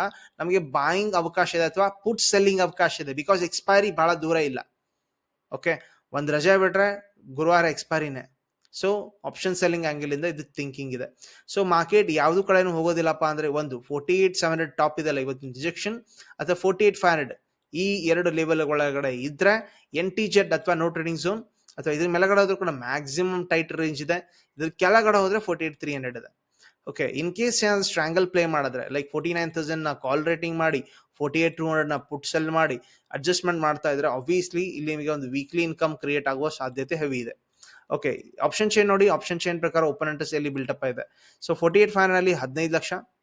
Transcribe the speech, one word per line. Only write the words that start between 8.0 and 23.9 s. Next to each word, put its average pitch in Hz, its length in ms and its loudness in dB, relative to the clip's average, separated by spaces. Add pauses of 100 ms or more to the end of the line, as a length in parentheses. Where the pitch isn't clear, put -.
So 202 300 -2 (120)
ಆಪ್ಷನ್ 175 320 -4
ಸೆಲ್ಲಿಂಗ್ 170 300 0
ಆಂಗಲ್ 147 260 -4
ಇಂದ 143 120 -2
ಇದು 151 200 -6
ಥಿಂಕಿಂಗ್ 135 500 -10
ಇದೆ. 123 220 -10 (380)
So 196 100 2
ಮಾರ್ಕೆಟ್ 175 460 4
ಯಾವ್ದು 160 320 4
ಕಡೆನೂ 185 300 4
ಹೋಗೋದಿಲ್ಲಪ್ಪ 160 520 0
ಅಂದ್ರೆ 151 240 -2
ಒಂದು 143 320 -4
ಫಾರ್ಟಿ 143 340 -2
ಏಟ್ 185 220 4
ಸೆವೆನ್ 165 140 0
ಹಂಡ್ರೆಡ್ 160 260 -2
ಟಾಪ್ 156 240 0
ಇದೆಲ್ಲ 151 180 0
ಇವತ್ತಿನ 135 360 -6
ರಿಜೆಕ್ಷನ್, 175 500 -6 (340)
ಅಥವಾ 156 160 -2
ಫಾರ್ಟಿ 185 300 2
ಏಟ್ 202 140 4
ಫೈವ್ 170 200 4
ಹಂಡ್ರೆಡ್ 131 220 -6 (340)
ಈ 190 320 -2
ಎರಡು 170 240 2
ಲೆವೆಲ್‌ಗಳೊಳಗಡೆ 147 840 0
ಇದ್ರೆ 185 800 0
ಎನ್ 175 180 -2
ಟಿ 214 140 -2
ಜೆಡ್ 180 280 2
ಅಥವಾ 170 200 2
ನೋಟ್ 165 240 -2
ರೀಡಿಂಗ್ 160 220 -4
ಝೋನ್ 208 240 -4 (340)
ಅಥವಾ 151 160 -2
ಇದ್ರ 165 140 0
ಮೇಲ್ಗಡೆ 190 320 4
ಆದ್ರೂ 190 160 2
ಕೂಡ 180 140 -4
ಮ್ಯಾಕ್ಸಿಮಮ್ 151 800 -4
ಟೈಟ್ 165 240 0
ರೇಂಜ್ 156 300 -4